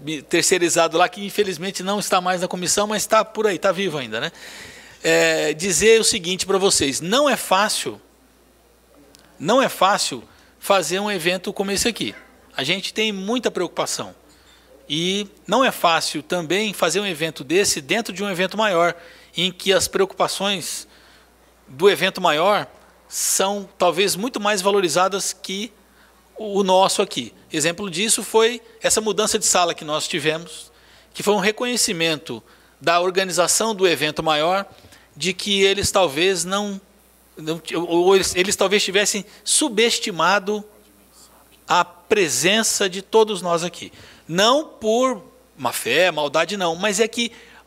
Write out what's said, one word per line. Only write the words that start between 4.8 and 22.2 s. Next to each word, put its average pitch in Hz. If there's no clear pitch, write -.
É, 160
dizer 190
o -
seguinte 185
pra 196
vocês, 180
não 240
é 240
fácil, 190
não 214
é 220
fácil 180
fazer 185
um 208
evento 185
como 196
esse 196
aqui. 135
A 139
gente 180
tem 220
muita 208
preocupação. 147
E 185
não 226
é 240
fácil 160
também 180
fazer 175
um 208
evento 160
desse 180
dentro 190
de 185
um 202
evento 185
maior, 175
em 180
que 190
as 180
preocupações 190
do 151
evento 185
maior 175